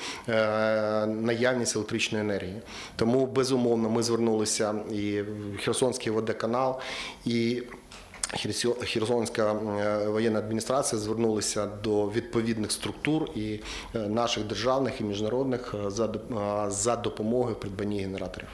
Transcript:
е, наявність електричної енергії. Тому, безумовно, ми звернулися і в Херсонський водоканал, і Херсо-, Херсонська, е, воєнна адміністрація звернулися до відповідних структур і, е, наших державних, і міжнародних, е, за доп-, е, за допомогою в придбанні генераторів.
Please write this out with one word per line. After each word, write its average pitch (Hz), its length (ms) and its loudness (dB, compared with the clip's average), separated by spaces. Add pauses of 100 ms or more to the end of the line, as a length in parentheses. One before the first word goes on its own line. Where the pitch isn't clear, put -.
(300)
е, 110 760 4
наявність 113 720 2
електричної 107 480 0
енергії. 98 380 -2 (340)
Тому, 123 300 4
безумовно, 120 640 4
ми 117 140 4
звернулися 110 720 2 (160)
і 104 300 0
в 104 420 -6
Херсонський 117 480 2
водоканал, 113 680 0 (460)
і 117 380 2 (720)
Херсо-, 107 520 -2
Херсонська, 110 680 2
е, 104 540 0
воєнна 107 320 2
адміністрація 110 600 0
звернулися 107 680 0 (140)
до 104 260 2
відповідних 110 640 0
структур 151 640 -2
і, 107 240 -4 (360)
е, 113 40 2
наших 110 440 0
державних, 113 580 0
і - 20 0
міжнародних, 110 720 -2 (120)
е, - 40 0
за 110 160 0
доп-, 104 600 -2
е, 101 40 -2
за 117 240 2
допомогою 113 600 0
в - 40 -12
придбанні 101 420 -4
генераторів. 95 520 -6